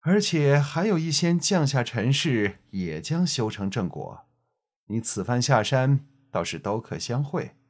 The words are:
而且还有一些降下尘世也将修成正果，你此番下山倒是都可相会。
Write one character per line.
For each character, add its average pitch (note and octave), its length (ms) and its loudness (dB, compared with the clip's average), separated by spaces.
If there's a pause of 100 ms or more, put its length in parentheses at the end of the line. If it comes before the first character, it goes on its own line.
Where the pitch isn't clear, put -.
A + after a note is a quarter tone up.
而 G3 200 2
且 D3 380 2
还 E3 280 0
有 G3 120 2
一 D#3+ 120 -2
些 E3+ 260 2
降 E3+ 280 2
下 C#3 200 2
尘 A#2+ 280 0
世 A2+ 480 0 (100)
也 E2+ 300 -6
将 E3 240 0
修 A#2+ 240 -2
成 G2+ 220 -4
正 G2 180 -2
果， A#1 380 -12 (600)
你 A2 140 -2
此 A2 220 -4
番 B2 180 0
下 A#2+ 220 4
山 C3+ 420 2 (280)
倒 F2 100 0
是 E2+ 160 -6
都 G2+ 220 -4
可 E2+ 180 -10
相 B2 240 -4
会。 C#3+ 340 -8 (120)